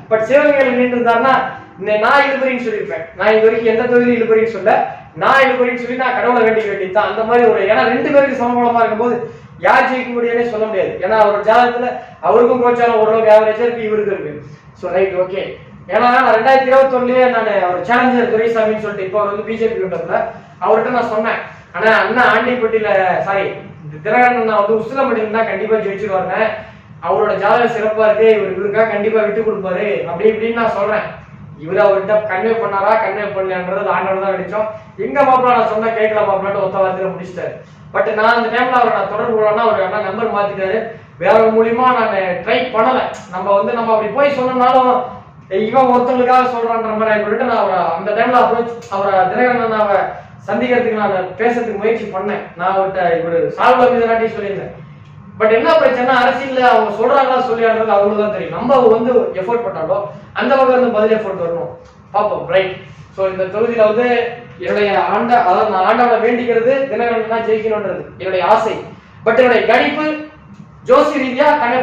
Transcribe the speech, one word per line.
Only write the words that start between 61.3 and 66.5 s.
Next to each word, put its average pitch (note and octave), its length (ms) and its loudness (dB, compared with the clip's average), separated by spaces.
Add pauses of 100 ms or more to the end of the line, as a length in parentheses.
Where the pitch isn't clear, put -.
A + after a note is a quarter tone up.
வரணும். E3 300 -6 (360)
பாப்போம், G3+ 320 -2
ரைட். F#3 300 0 (400)
So, F#3+ 120 -2
இந்த F#3 160 -4
தொகுதியில A3+ 340 -2
வந்து A#3 520 2 (300)
என்னுடைய G3+ 440 0
ஆண்ட-, A#3 380 0
அதாவது - 280 2
நான் F#3+ 140 0
ஆண்டவனை A#3 460 2
வேண்டிக்கிறது A#3+ 600 0